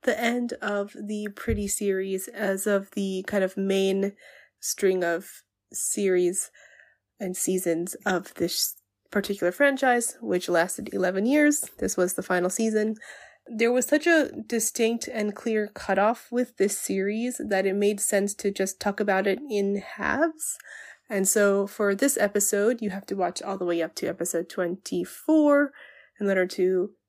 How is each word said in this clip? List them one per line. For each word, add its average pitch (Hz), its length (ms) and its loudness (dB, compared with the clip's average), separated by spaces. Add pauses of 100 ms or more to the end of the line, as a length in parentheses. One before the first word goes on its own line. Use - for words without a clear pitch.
the 214 160 0
end 240 320 -2 (100)
of 202 300 -4 (100)
the 208 320 -6
Pretty 208 360 -2
series 190 580 -2
as 196 400 -4
of 196 240 0
the 190 340 -4
kind 196 200 0
of 185 100 -4
main 196 600 0 (420)
string 190 420 0
of 170 280 -2 (420)
series 185 800 0 (680)
and 185 160 -4
seasons 175 580 0 (100)
of 185 280 -2
this - 420 -2 (340)
particular 196 440 -2
franchise, 262 640 2
which 185 300 -2
lasted 175 420 0
eleven 190 340 0
years. 294 360 4 (180)
This - 160 -2
was 180 200 0
the - 60 -6
final 185 280 0
season. 220 460 0 (520)
There 233 240 0
was 247 140 2
such 302 220 2
a 320 220 6 (160)
distinct 233 600 0
and 208 260 -4
clear 214 400 -2
cutoff 202 600 0
with 240 240 -2
this 202 200 2
series 214 600 -2
that 196 260 0
it 196 120 2
made 202 240 2
sense 202 320 0
to - 180 -2
just 196 300 -4
talk 202 180 -2
about 202 260 2
it 196 140 0 (100)
in 202 320 0 (140)
halves. 311 640 -2 (540)
And 196 160 0
so 202 380 4
for 202 300 0
this 277 240 2
episode, 208 640 2
you 202 80 -2
have 196 160 -10
to 196 80 -4
watch 196 260 -2
all 196 160 -6
the 185 80 -4
way 170 160 0
up 160 140 -4
to - 100 -6
episode 170 420 -4
twenty-four 285 1200 2 (480)
in 202 80 -2
order 190 180 2
to 185 460 0 (180)